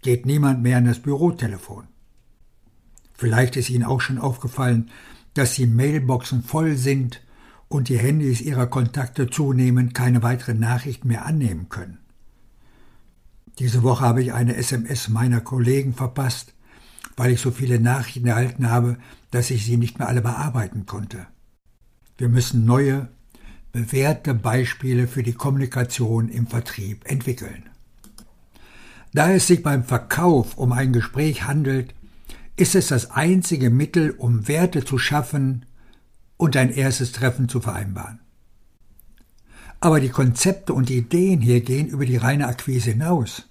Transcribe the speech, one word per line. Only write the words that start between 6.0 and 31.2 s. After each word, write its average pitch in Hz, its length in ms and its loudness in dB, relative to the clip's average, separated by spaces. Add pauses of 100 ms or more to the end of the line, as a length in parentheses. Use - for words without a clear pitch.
voll 156 320 0
sind 131 460 -2 (480)
und 135 180 0
die 127 100 2
Handys 131 440 2
Ihrer 127 260 -2
Kontakte 127 600 -2
zunehmend 127 640 2
keine 123 280 2
weiteren 120 380 -2
Nachrichten 123 480 -2
mehr 117 180 -2
annehmen 110 440 -2
können. 90 300 -12 (1600)
Diese 123 260 0
Woche 127 200 2
habe 123 180 4
ich 123 120 -2
eine 120 240 0
S 123 160 -4
M 113 120 -4
S - 220 -6
meiner 117 320 0
Kollegen 131 540 0
verpasst, 127 600 -6 (600)
weil 120 160 2
ich 120 80 2
so 127 120 -2
viele 123 280 0
Nachrichten 120 480 0
erhalten 120 420 0
habe, 120 280 2 (340)
dass 123 180 0
ich 117 140 -2
sie 120 140 0
nicht 117 200 0
mehr - 120 -4
alle 123 120 0
bearbeiten 117 640 -4
konnte. 95 400 -12 (920)
Wir 123 100 -2
müssen 120 380 2
neue, 135 420 2 (680)
bewährte 131 600 -2
Beispiele 123 720 0
für 123 140 -4
die 120 120 -2
Kommunikation 123 960 -2
im 120 180 -2
Vertrieb 104 640 -8
entwickeln. 123 580 -6 (1400)
Da 147 160 4
es 185 160 4
sich 175 160 4
beim 139 220 0
Verkauf 151 720 0
um 127 140 0
ein 127 220 0
Gespräch 135 500 -2